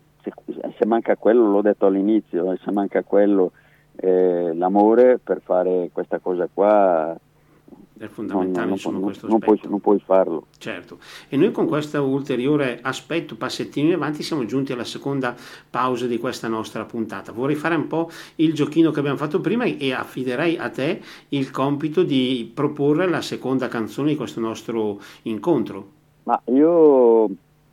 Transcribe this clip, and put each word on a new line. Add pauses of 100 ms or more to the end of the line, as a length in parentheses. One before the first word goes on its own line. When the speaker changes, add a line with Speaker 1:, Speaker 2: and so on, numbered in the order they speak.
(240)
Speaker 1:
se, (480)
se
manca
quello,
l'ho
detto
all'inizio,
eh,
se
manca
quello, (440)
eh,
l'amore
per
fare
questa
cosa
qua, (800)
Speaker 2:
È
fondamentale,
Speaker 1:
non,
non,
Speaker 2:
insomma,
Speaker 1:
non,
Speaker 2:
questo
Speaker 1:
non
puoi,
Speaker 2:
aspetto.
Speaker 1:
non
puoi
farlo. (100)
Speaker 2:
Certo. (320)
E
noi
con
questo
ulteriore
aspetto,
passettino
in
avanti,
siamo
giunti
alla
seconda (340)
pausa
di
questa
nostra
puntata.
Vorrei
fare
un
po' (260)
il
giochino
che
abbiamo
fatto
prima
e
affiderei
a
te (280)
il
compito
di
proporre
la
seconda
canzone
di
questo
nostro (240)
incontro. (320)
Speaker 1:
Ma
io (440)